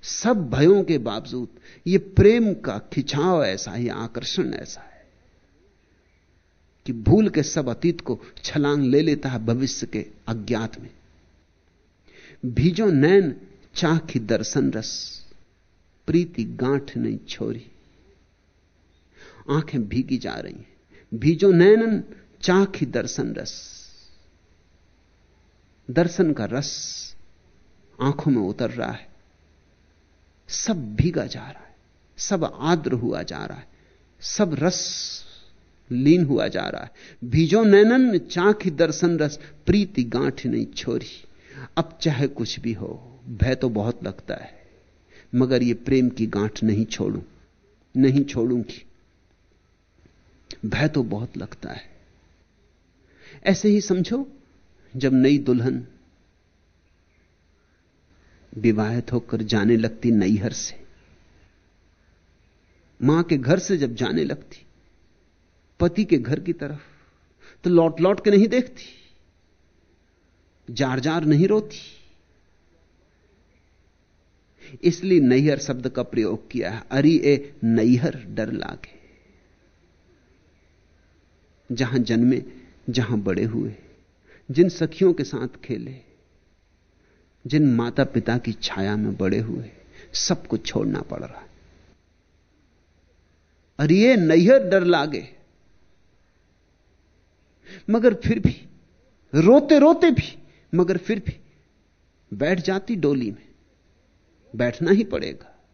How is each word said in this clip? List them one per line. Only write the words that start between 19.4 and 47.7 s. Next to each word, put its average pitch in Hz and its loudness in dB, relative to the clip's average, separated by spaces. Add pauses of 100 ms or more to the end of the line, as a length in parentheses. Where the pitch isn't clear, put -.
आंखें 139 -4
भीगी 123 -4
जा 73 -10
रही 57 -12
हैं। - -20 (400)
भीजो 156 4
नैनन 208 6 (380)
चाखी 196 2
दर्शन 117 -6
रस, - -14 (2000)
दर्शन 170 2
का 113 -4
रस 127 -6 (1300)
आंखों 143 0
में 117 2
उतर 110 -4
रहा 120 -6
है, - -14 (1400)
सब 135 -6
भीगा 156 0
जा - -14
रहा - -20
है, - -20 (420)
सब 180 -4
आर्द्र 151 -2
हुआ 117 -4
जा 52 -12
रहा - -14
है, - -20 (540)
सब 175 -4
रस 170 -2 (1080)
लीन 147 4
हुआ 113 0
जा 95 -6
रहा - -10
है। - -18 (320)
भीजो 160 2
नैनन 220 6
चाखी 185 0
दर्शन 165 0
रस, 151 -2 (260)
प्रीति 190 2
गांठ 127 -4
नहीं 117 -2
छोरी। - -8 (500)
अब - -4
चाहे 139 0
कुछ 123 -8
भी 117 -6
हो, - -14
भय 127 -2
तो 131 -2
बहुत 107 -4
लगता - -10
है, - -20 (680)
मगर 127 2
ये 120 0
प्रेम 127 2
की 113 -4
गांठ 104 -4
नहीं 110 0
छोड़ूं, 104 -6 (760)